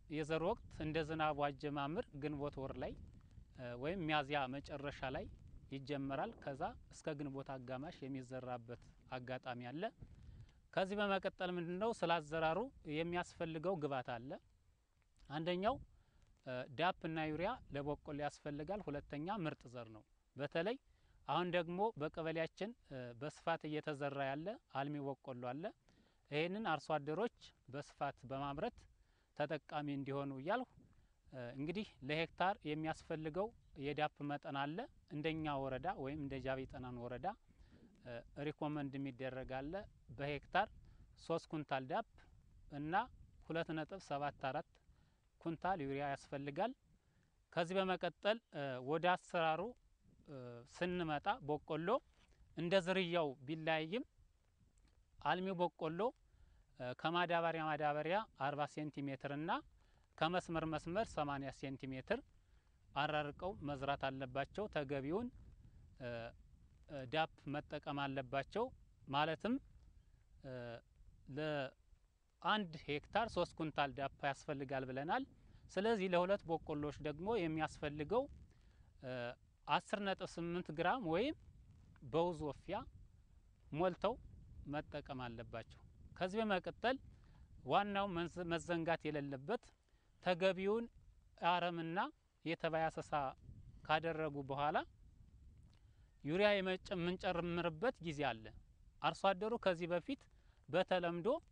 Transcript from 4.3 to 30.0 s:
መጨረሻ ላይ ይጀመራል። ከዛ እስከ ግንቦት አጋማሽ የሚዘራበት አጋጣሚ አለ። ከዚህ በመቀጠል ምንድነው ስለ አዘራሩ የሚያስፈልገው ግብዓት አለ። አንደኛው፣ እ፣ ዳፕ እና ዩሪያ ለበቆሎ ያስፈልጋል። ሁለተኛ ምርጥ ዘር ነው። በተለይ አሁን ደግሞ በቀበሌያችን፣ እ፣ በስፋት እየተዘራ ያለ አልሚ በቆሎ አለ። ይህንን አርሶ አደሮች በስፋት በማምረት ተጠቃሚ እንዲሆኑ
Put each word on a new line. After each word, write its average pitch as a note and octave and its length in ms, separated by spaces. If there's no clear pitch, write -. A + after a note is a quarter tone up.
መጨረሻ C#3 520
ላይ G3+ 160
ይጀመራል። C#3 640
ከዛ C#3 260
እስከ - 280
ግንቦት C#3 360
አጋማሽ C3 480
የሚዘራበት B2 840
አጋጣሚ B2+ 560
አለ። C#3+ 160
ከዚህ F#3+ 240
በመቀጠል F#3+ 560
ምንድነው F3+ 400
ስለ E3+ 200
አዘራሩ D#3+ 460
የሚያስፈልገው E3 840
ግብዓት C#3 340
አለ። B2 200
አንደኛው፣ F3+ 440
እ፣ C3 60
ዳፕ E3 300
እና D#3+ 220
ዩሪያ D#3+ 260
ለበቆሎ C#3+ 480
ያስፈልጋል። D3 640
ሁለተኛ D3 440
ምርጥ D#3+ 300
ዘር A#2+ 220
ነው። A2 140
በተለይ E3+ 400
አሁን E3+ 220
ደግሞ F3 300
በቀበሌያችን፣ D#3+ 720
እ፣ C3 140
በስፋት D3+ 500
እየተዘራ D3 600
ያለ C#3+ 220
አልሚ C#3+ 260
በቆሎ C3+ 460
አለ። C3+ 180
ይህንን F3 360
አርሶ D#3 240
አደሮች D#3 460
በስፋት C#3 540
በማምረት C#3 540
ተጠቃሚ D3 560
እንዲሆኑ C#3 440